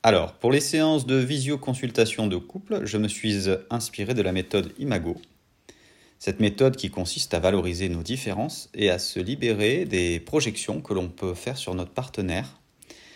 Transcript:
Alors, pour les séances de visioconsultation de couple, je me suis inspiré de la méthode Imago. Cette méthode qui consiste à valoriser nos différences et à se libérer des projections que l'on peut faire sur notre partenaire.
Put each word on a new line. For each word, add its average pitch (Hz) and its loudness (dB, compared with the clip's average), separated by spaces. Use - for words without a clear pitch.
Alors, 90 6
pour 120 2
les 139 6
séances 156 2
de 135 2
visioconsultation 127 0
de 92 0
couple, - -6
je - -2
me 107 2
suis 101 -2
inspiré 113 -4
de 113 2
la 92 2
méthode 92 0
Imago. 92 -2
Cette - -4
méthode 131 4
qui 95 -6
consiste - -4
à 85 2
valoriser 90 2
nos 85 -4
différences 113 -6
et 101 4
à 90 2
se - -6
libérer 117 0
des 87 0
projections 110 -2
que - -6
l'on 90 -2
peut 90 -6
faire 123 -6
sur 92 -6
notre 87 -6
partenaire. 95 -4